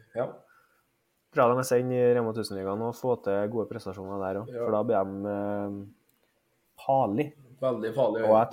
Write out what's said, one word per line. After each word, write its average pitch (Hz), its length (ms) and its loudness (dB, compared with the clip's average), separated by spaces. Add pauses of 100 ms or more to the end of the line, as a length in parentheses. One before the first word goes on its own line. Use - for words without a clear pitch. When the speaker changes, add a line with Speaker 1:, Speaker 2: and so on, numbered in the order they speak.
(180)
Speaker 1:
Ja. 123 80 -2 (1120)
Speaker 2:
Dra 135 100 6
det 123 120 2
med 127 100 -2
seg 123 140 4
inn 127 100 -4
i 123 80 2 (160)
Rema 117 160 0
tusen-ligaen 98 480 -4
og 117 160 -4
få 127 240 0
til 101 320 0
gode 110 160 -2
prestasjoner 98 560 -10
der 95 160 -4
også, 123 160 -12
Speaker 1:
Ja. 117 80 -4
Speaker 2:
for 110 80 0
da 107 160 2
blir 110 160 4
de, 98 240 -6
eh, 101 480 -4 (1040)
farlig. 131 440 2 (360)
Speaker 1:
Veldig 113 340 -2
farlig. 113 300 0
Speaker 2:
Og 110 80 8
jeg 117 200 6